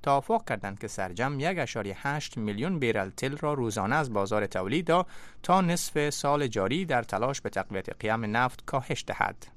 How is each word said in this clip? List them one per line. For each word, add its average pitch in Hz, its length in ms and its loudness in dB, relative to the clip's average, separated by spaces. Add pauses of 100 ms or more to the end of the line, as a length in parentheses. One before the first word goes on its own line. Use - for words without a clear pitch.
توافق 143 460 2
کردند 104 300 -4
که 107 80 -8
سرجم 104 520 -2
یک 175 200 0
اشاری 107 360 -2
هشت 143 420 -4
میلیون 117 420 -2
بیرل 107 300 2
تل 135 280 -4
را 147 160 0
روزانه 113 420 0
از 143 180 0
بازار 104 320 2
تولید 127 480 0 (500)
تا 185 180 6
نصف 165 480 2
سال 143 380 2
جاری 113 380 2
در 127 180 2
تلاش 117 380 0
به 104 80 -4
تقویت - 520 -4
قیام 110 360 0
نفت 123 280 0
کاهش - 420 -2
دهد. 98 280 0 (220)